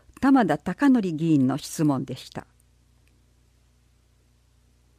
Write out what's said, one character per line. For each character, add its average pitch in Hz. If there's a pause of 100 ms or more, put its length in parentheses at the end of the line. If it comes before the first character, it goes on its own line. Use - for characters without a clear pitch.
(220)
玉 269
田 151
貴 233
則 254
議 165
員 135
の 135
質 -
問 135
で 123
し -
た。 - (2500)